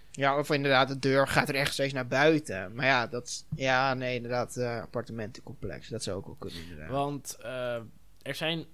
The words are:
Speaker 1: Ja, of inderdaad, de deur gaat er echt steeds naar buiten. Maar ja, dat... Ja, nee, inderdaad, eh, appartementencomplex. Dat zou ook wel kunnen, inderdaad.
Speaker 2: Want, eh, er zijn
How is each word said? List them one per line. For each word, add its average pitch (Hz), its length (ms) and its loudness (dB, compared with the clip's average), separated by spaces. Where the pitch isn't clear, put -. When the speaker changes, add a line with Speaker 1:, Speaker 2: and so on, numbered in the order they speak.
Speaker 1:
Ja, 139 280 2
of 147 120 0
inderdaad, 139 380 6
de 139 100 -4
deur 135 300 4
gaat 131 200 4
er 143 60 0
echt 139 180 0
steeds 139 200 0
naar 127 140 -2
buiten. 123 680 2
Maar 127 120 0
ja, 127 200 4
dat... - 380 -8
Ja, 131 380 4
nee, 127 220 -2
inderdaad, 120 400 -2
eh, 120 240 -2
appartementencomplex. 113 1080 -8
Dat - 140 -6
zou 95 140 -4
ook 95 100 -8
wel 80 80 -14
kunnen, 87 280 -10
inderdaad. 82 280 -12
Speaker 2:
Want, 143 520 -4
eh, 123 320 -6
er 139 120 -8
zijn 165 400 -4